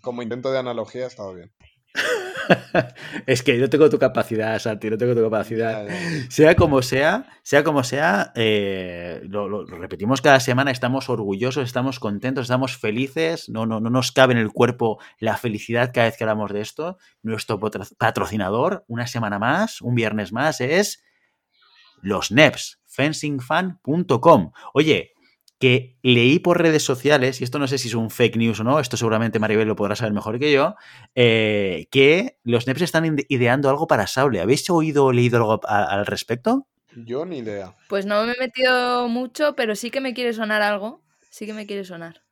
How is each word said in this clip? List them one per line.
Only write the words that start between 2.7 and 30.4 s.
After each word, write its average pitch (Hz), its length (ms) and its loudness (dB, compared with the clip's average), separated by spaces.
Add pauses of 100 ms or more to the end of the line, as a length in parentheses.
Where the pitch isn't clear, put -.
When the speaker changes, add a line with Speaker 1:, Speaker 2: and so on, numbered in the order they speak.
Speaker 2:
Es 131 160 0
que 120 160 2
yo 135 100 0
tengo 147 220 6
tu 143 80 0
capacidad, 110 580 -2
Santi, 107 320 -6
no 110 80 -2
tengo 120 160 0
tu 117 80 2
capacidad. 110 640 -2
Speaker 1:
Ya, 104 80 -10
ya, 175 160 -6 (140)
ya. 123 80 -14
Speaker 2:
Sea 156 240 8
como 147 260 4
sea, 151 460 0 (160)
sea 143 200 2
como 147 200 2
sea, 165 520 -2
eh, 95 920 -2
lo, 101 180 -6
lo, 101 180 -8
lo 87 120 -18
repetimos 101 440 -4
cada 139 180 8
semana, 131 320 0
estamos 131 380 -4
orgullosos, 117 560 -2
estamos 123 340 -4
contentos, 120 440 -4
estamos 127 320 -2
felices, 135 760 -4
no, 113 180 -4
no, 110 140 -2
no 117 100 -2
nos 123 200 0
cabe 131 220 6
en 120 60 4
el 107 120 0
cuerpo 117 480 0 (200)
la 110 180 -2
felicidad 117 560 -4
cada 117 140 2
vez 110 100 -2
que 117 60 -6
hablamos 107 280 -4
de 101 100 -6
esto. 165 360 -10 (240)
Nuestro 110 380 -6
potro-, 104 260 -4 (140)
patrocinador, 113 880 -2
una 120 180 -6
semana 107 320 -4
más, 147 440 -2
un 120 120 -4
viernes 107 400 -2
más, 143 280 -2
es 165 420 0 (1000)
los 95 300 -2
neps, 131 560 2
fencing 147 540 -4
fan 170 420 -4
punto 143 380 0
com. 127 320 6 (200)
Oye, 139 380 2 (500)
que 127 420 2
leí 127 360 6
por 170 220 2
redes 156 220 4
sociales, 131 580 0
y - 20 -4
esto 123 160 -4
no 135 80 -2
sé 131 100 -2
si 123 120 -6
es 110 40 -6
un 113 160 -2
fake 110 280 2
news 113 240 0
o - 20 -4
no, 135 160 2
esto 123 160 -4
seguramente 113 440 0
Maribel 107 280 2
lo 104 80 0
podrá 101 220 -2
saber 110 160 -2
mejor 110 260 -4
que 147 140 2